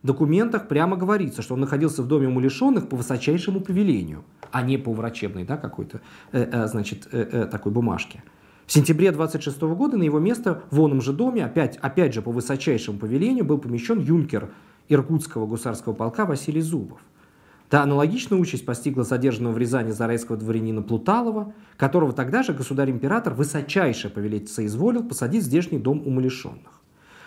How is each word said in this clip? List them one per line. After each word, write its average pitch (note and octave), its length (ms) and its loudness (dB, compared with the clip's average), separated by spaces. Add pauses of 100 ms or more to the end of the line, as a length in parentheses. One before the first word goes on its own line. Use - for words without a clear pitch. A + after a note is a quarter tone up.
в B2+ 40 -2
документах E3 600 2
прямо E3+ 300 2
говорится, F#3 460 0
что B2+ 120 -6
он C3 60 -2
находился C#3+ 420 0
в A#2+ 60 -2
доме C#3 200 4
умалишённых C3+ 600 2
по C3+ 80 -4
высочайшему D#3 640 -2
повелению, C3+ 640 0 (260)
а B2 120 -2
не C3 160 0
по B2 160 -4
врачебной, G#2 500 -6
да, C#3+ 140 -6
какой-то, A#2 420 -10 (320)
э, B2 180 0
э, A2+ 180 0
значит, G#2 440 -6
э, B2 80 -2
э, A2 260 -2
такой G#2 240 -4
бумажке. G#2+ 520 -2 (420)
В - 80 -8
сентябре D#3+ 400 6
двадцать D#3 300 -2
шестого D3+ 320 -2
года C4 240 0
на F3 60 2
его D3+ 160 2
место G3 500 0
в C#3+ 100 4
оном C#3 220 4
же C3+ 100 0
доме, A#3 320 0
опять, B2+ 380 0
опять C#3 320 2
же A2 80 -4
по A#2 80 -6
высочайшему A#2 680 -2
повелению, E3+ 460 0
был C#3+ 140 2
помещён A#2+ 400 -2
юнкер C3+ 500 2 (400)
Иркутского C#3 580 2
гусарского A#2 460 -6
полка A#2 320 -2
Василий D#3 380 -2
Зубов. D#3 380 -6 (680)
Да, C#3+ 120 8
аналогичная D#3 560 2
участь C3+ 260 0
постигла B2+ 400 -2
задержанного A#2+ 480 0
в A2+ 60 -2
Рязани A#2 320 2
зарайского A#2 480 -2
дворянина A2 420 -2
Плуталова, G3+ 720 0 (240)
которого C3+ 380 4
тогда C#3 280 0
же E3+ 120 -2
государь-император C3+ 800 0
высочайше C#3+ 720 0
повелеть G#2 420 -4
соизволил D#3 540 0
посадить F#3+ 380 -2
в D3 40 -2
здешний D#3 320 2
дом C3 280 0
умалишённых. - 720 -4 (460)